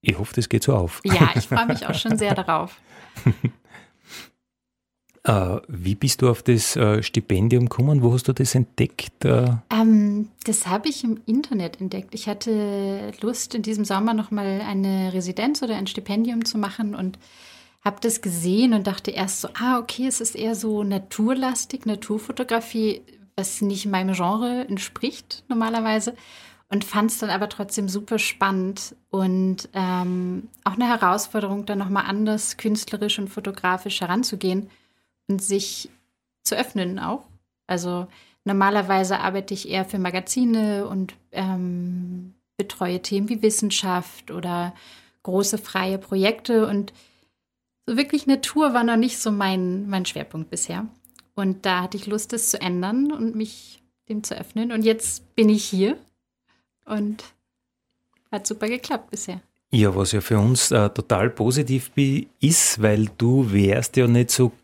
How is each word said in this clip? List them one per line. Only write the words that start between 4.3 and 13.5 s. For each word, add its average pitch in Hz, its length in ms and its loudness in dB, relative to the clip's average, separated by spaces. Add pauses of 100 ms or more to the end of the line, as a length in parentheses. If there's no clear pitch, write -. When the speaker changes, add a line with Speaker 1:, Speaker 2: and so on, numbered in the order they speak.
Speaker 1:
Äh, 92 320 2 (120)
wie 95 260 -4
bist - 260 -2
du 127 80 6
auf 113 140 0
das, 117 340 2
äh, 107 260 4
Stipendium 113 680 2
gekommen? 139 320 4
Wo 120 120 6
hast 127 160 0
du 135 40 0
das 127 220 0
entdeckt? - 680 0
Äh? 123 280 4 (200)
Speaker 2:
Ähm, 214 580 4 (160)
das 214 220 0
habe 196 220 -2
ich - 140 -6
im 220 220 -2
Internet 220 560 -2
entdeckt. 190 340 -8
Ich 220 120 -8
hatte 202 840 -2 (100)
Lust, 233 340 -4